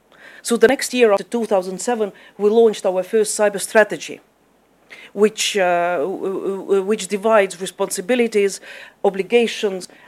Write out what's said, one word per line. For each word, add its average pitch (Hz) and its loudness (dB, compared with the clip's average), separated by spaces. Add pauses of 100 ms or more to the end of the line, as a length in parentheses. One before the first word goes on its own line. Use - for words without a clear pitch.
(420)
So - -2
the 226 4
next 269 -2
year, 240 4
after 180 2
two 233 -4
thousand 185 -2
seven, 214 -4 (240)
we 208 2
launched 226 4
our 185 0
first 214 -2
cyber 208 0
strategy, - 0 (920)
which, 214 0
uh, 175 2
w-, 165 -4
w-, 190 -4
w-, 196 0
which 196 -2
divides 202 0
responsibilities, 196 -2 (420)
obligations, 190 -2 (180)